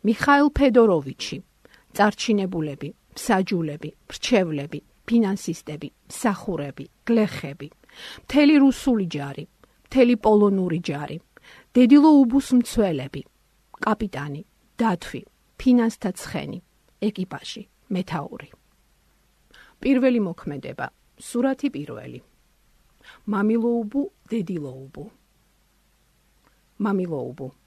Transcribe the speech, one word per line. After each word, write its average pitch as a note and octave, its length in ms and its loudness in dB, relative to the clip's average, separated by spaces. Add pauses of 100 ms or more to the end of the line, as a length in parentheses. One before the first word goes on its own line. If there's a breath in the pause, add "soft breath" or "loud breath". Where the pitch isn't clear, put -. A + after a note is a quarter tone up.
მიხაილ C#4+ 440 4
ფედოროვიჩი, G#3 880 2 (580 soft breath)
წარჩინებულები, F#3 920 -2 (220)
მსაჯულები, E3+ 800 -4 (140)
მრჩევლები, D#3 760 -2 (200)
ფინანსისტები, F#3+ 880 -2 (160)
მსახურები, D#3+ 800 -6 (160)
გლეხები, D#3 680 -2 (520 loud breath)
მთელი D4 360 4
რუსული B3+ 480 4
ჯარი, D3 400 -10 (480)
მთელი B3 240 6
პოლონური G3 640 2
ჯარი, D3 380 -8 (560 soft breath)
დედილო C#4+ 360 8
უბუს C4+ 400 6
მცველები, E3+ 720 0 (520)
კაპიტანი, D#3 680 -4 (360)
დათვი, F#3 420 -2 (400)
ფინანსთა A#3 520 2
ცხენი, D3 460 -10 (440)
ეკიპაჟი, G3+ 600 -8 (220)
მეთაური. F3+ 640 -8 (1300 soft breath)
პირველი B3+ 440 2
მოქმედება, C#3+ 680 -8 (340)
სურათი C4 500 -4
პირველი. B2 500 -12 (1000 soft breath)
მამილო G#3+ 480 0
უბუ, A#3 320 -2 (220)
დედილო E3 500 -6
უბუ. C3+ 300 -18 (1800)
მამილო F#3 400 -4
უბუ. B2+ 280 -12 (180)